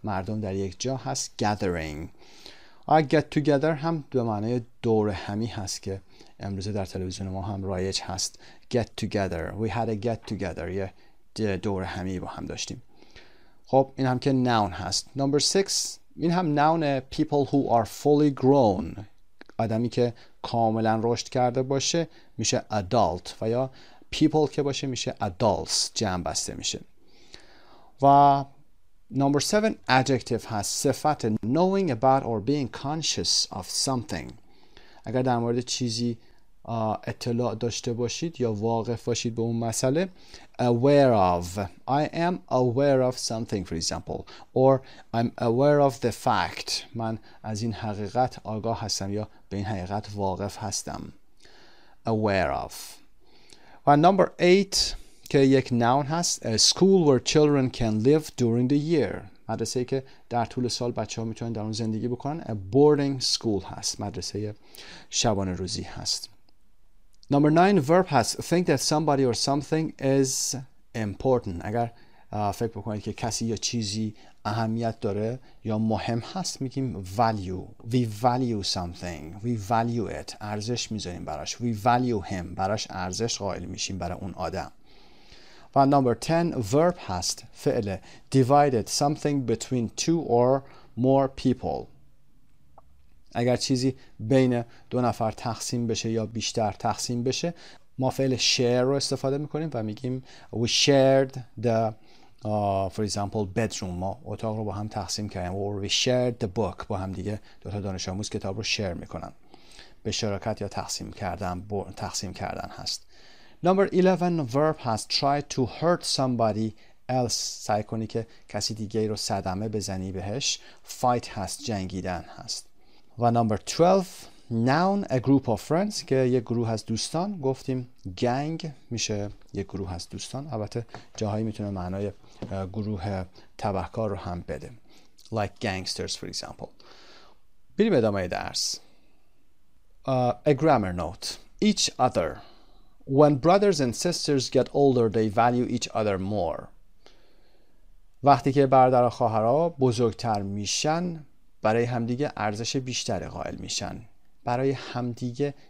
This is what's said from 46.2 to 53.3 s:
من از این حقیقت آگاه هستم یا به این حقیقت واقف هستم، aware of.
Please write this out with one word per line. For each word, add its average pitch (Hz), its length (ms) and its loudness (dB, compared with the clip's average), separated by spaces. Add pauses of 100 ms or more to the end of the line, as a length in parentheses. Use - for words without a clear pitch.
من 113 240 -4 (240)
از 110 180 -4
این 117 120 -4
حقیقت 104 720 -2
آگاه 110 360 -4
هستم 101 340 -6
یا 104 140 -4 (220)
به 98 80 -6
این 101 80 -4
حقیقت 101 500 -6
واقف 98 420 -4
هستم، - 560 -8 (920)
aware 98 600 0
of. - 60 -14 (1160)